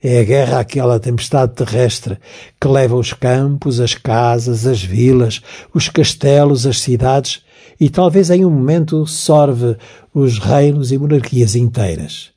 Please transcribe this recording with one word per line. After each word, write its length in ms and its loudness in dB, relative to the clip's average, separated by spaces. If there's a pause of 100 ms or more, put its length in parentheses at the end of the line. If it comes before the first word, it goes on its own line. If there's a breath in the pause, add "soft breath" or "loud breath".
É 180 2
a 40 4
guerra 360 0
aquela 400 -2
tempestade 540 -2
terrestre 640 -4 (420 loud breath)
que 60 -2
leva 280 2
os 160 -2
campos, 680 -2
as 160 -2
casas, 720 -2
as 160 0
vilas, 580 2 (320 loud breath)
os 160 -2
castelos, 800 2
as 120 -2
cidades, 640 -2 (360 soft breath)
e 100 4
talvez 400 2
em 160 4
um 60 2
momento 540 0
sorve 720 0 (380 loud breath)
os 240 2
reinos 540 0
e 60 0
monarquias 580 0
inteiras. 800 -4